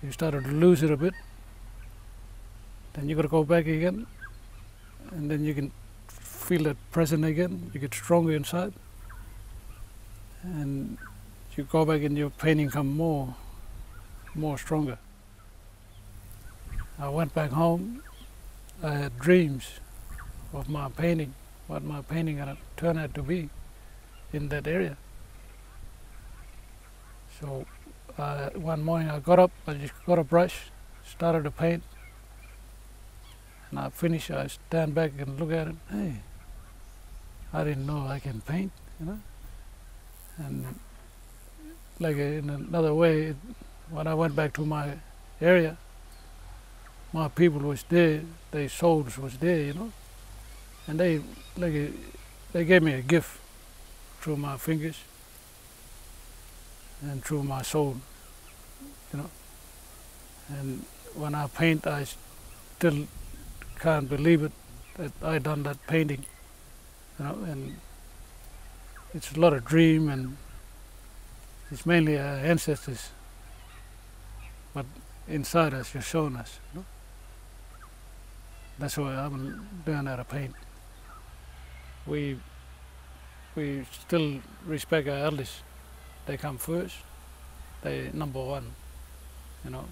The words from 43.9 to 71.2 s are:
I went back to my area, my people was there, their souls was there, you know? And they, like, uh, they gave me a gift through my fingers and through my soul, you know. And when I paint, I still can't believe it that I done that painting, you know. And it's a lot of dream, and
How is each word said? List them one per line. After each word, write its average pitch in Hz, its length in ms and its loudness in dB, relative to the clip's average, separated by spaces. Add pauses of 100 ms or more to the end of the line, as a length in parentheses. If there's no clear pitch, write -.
I 160 60 2
went 156 240 4
back 151 160 2
to 151 120 0
my 147 340 -2 (420)
area, 165 340 8 (1400)
my 160 160 0
people 156 320 6
was 143 300 0
there, 165 320 8 (300)
their 143 180 0
souls 151 480 4
was 131 220 -6
there, 165 200 6
you 143 140 0
know? 208 180 -6 (960)
And 156 120 0
they, 170 220 6 (360)
like, 175 160 2
uh, 147 140 2 (640)
they 170 100 4
gave 175 180 12
me 156 120 6
a 131 80 0
gift 147 380 4 (840)
through 151 160 0
my 143 200 -2
fingers 156 400 0 (2000)
and 143 220 -6
through 147 200 0
my 135 180 -2
soul, 139 360 2 (1120)
you 143 80 -6
know. 143 100 -8 (1200)
And 139 360 -4 (280)
when 147 220 -2
I 147 120 0
paint, 160 380 4
I 147 200 0 (720)
still 147 280 4 (760)
can't 151 300 2
believe 147 340 6
it 151 100 -2 (420)
that 147 160 -6 (100)
I 156 180 2
done 147 240 0
that 143 240 -6
painting, 147 380 2 (920)
you 147 60 -4
know. 190 200 -4
And 135 300 -6 (1400)
it's 151 200 -8
a 151 60 -2
lot 165 140 10
of 120 120 0
dream, 160 440 10
and 131 280 -2 (1300)